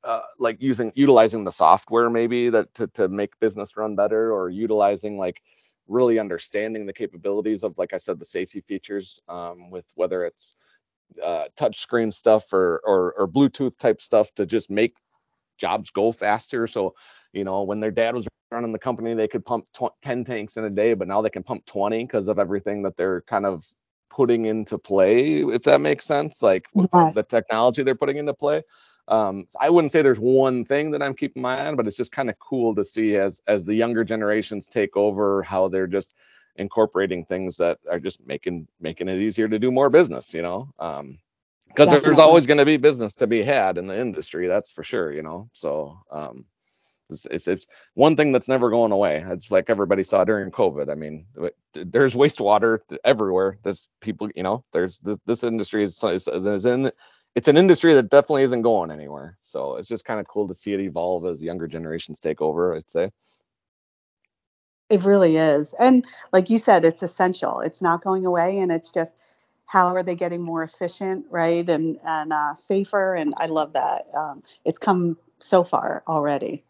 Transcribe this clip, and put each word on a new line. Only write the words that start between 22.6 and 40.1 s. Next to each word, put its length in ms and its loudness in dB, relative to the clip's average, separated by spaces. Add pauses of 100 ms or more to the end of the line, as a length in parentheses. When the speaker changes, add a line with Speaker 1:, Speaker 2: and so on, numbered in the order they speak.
Speaker 1:
that 140 -6
they're 240 -2
kind 240 -4
of 200 -4 (440)
putting 360 2
into 320 -4
play, 680 2
if 200 -2
that 180 6
makes 240 -2
sense, 360 -4
like, 320 2
w-, 200 2
Speaker 2:
Yes. 220 6
Speaker 1:
the 80 0
technology 600 0
they're 120 0
putting 220 -2
into 160 -4
play. 300 -2 (440)
Um, 400 -2 (120)
I 100 2
wouldn't 220 4
say 100 4
there's 180 4
one 460 2
thing 260 -2
that 120 -4
I'm 100 -4
keeping 280 -8
my 160 -4
eye 100 -6
on, 80 -6
but 120 0
it's 100 -8
just 160 -6
kinda 260 -4
cool 360 -2
to 80 0
see 340 -2
as, 300 -2
as 180 0
the 100 -2
younger 280 0
generations 640 -4
take 300 -2
over, 460 2
how 240 0
they're 200 -2
just 280 -6 (400)
incorporating 720 -2
things 320 -6
that 200 0 (120)
are 100 -4
just 260 -10
making, 420 -8 (120)
making 300 -8
it 100 -4
easier 280 -2
to 120 -2
do 120 0
more 200 2
business, 420 2